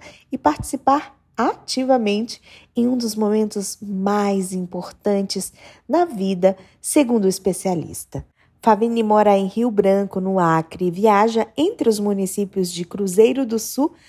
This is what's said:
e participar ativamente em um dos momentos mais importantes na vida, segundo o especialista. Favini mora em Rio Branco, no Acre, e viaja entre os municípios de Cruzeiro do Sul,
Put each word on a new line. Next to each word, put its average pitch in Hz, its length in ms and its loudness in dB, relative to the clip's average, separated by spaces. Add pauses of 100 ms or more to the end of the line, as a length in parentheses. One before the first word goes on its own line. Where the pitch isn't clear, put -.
(320)
e 254 60 -6
participar - 760 -2 (220)
ativamente 240 1040 -2 (340)
em 240 120 2
um 254 100 0
dos 226 180 -4
momentos 214 640 -2
mais 196 720 -2
importantes 185 960 -4 (360)
na 339 180 2
vida, 190 520 0 (240)
segundo 240 440 2
o 190 40 4
especialista. - 960 -4 (360)
Favini 226 420 2
mora 208 340 6
em 196 80 0
Rio 226 240 -2
Branco, 196 500 2
no 190 200 -2
Acre, 165 460 0
e 180 60 0
viaja 214 640 2
entre 320 320 -2
os 214 120 2
municípios 196 720 -4
de 175 120 -8
Cruzeiro 214 640 2
do 226 140 -4
Sul, - 340 -2 (160)